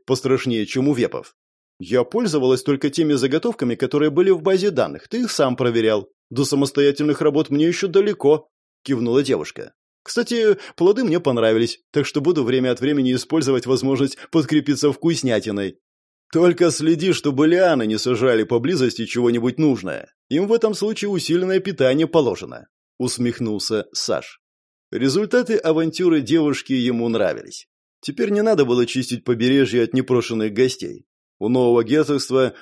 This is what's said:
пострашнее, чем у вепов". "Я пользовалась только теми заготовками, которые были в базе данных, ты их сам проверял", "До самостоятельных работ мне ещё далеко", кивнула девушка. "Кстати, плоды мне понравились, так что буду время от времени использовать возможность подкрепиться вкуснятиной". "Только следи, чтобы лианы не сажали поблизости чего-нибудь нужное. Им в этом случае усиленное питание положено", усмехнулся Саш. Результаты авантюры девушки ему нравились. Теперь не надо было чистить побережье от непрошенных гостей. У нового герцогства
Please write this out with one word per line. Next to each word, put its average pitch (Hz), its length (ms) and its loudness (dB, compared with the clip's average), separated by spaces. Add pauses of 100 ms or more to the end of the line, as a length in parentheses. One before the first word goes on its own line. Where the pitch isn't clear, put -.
пострашнее, 123 600 -2
чем 131 200 -2
у 147 60 2
вепов". - 400 -4 (460)
"Я 107 240 0
пользовалась 147 600 0
только 143 260 0
теми 151 240 0
заготовками, 135 640 -2
которые 147 360 0
были 175 180 2
в 180 120 2
базе 190 300 2
данных, 92 360 -4
ты 247 140 -4
их 233 100 -2
сам 131 240 0
проверял", 110 540 0 (200)
"До 131 160 -2
самостоятельных 143 760 0
работ 151 280 0
мне 147 180 2
ещё 175 200 -2
далеко", 180 600 2 (340)
кивнула 120 380 0
девушка. 117 520 -6 (300)
"Кстати, 226 540 0 (200)
плоды 202 260 4
мне 170 160 0
понравились, 117 600 0 (100)
так 143 140 0
что 147 160 -4
буду 151 240 0
время 127 260 0
от 117 80 -4
времени 131 340 0
использовать 131 520 -2
возможность 131 520 0 (140)
подкрепиться 147 640 0
вкуснятиной". 107 840 -2 (520)
"Только 170 400 4
следи, 160 420 0
чтобы 147 340 0
лианы 170 380 4
не 107 120 -2
сажали 120 460 2
поблизости 120 600 -2
чего-нибудь 120 540 0
нужное. 104 540 -2 (160)
Им 170 180 0
в 214 60 2
этом 226 200 2
случае 208 360 -4
усиленное 185 500 0
питание 156 480 0
положено", 123 600 -2 (300)
усмехнулся 113 960 -4
Саш. - 480 -6 (500)
Результаты 208 640 0
авантюры 160 640 0
девушки 139 520 0
ему 120 360 0
нравились. 95 580 -4 (340)
Теперь 214 280 -4
не 202 120 0
надо 208 220 4
было 123 220 2
чистить 123 400 -6
побережье 120 580 2
от 113 100 -4
непрошенных 120 600 -2
гостей. 104 520 -2 (340)
У 101 100 -2
нового 120 340 2
герцогства 131 800 0